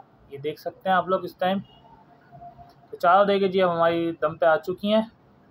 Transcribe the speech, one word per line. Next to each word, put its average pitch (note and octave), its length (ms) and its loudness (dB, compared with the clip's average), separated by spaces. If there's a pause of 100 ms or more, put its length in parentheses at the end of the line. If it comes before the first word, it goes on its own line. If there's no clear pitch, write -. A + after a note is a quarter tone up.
(300)
ये C#3 100 -14
देख D3+ 180 -8
सकते - 320 -8
हैं F#3 60 2
आप E3+ 120 -2
लोग F3+ 160 -2
इस F3 160 -14
time। F#3+ 200 -2
तो - 1400 -20
चारों F#3 280 6
देगें G3 240 0
जी F#3+ 100 0
अब F#3 100 2
हमारी E3 440 0
दम D#3 200 -4
पे E3+ 120 0
आ D#3+ 120 4
चुकी F#3 320 -8
हैं। A3 200 0 (400)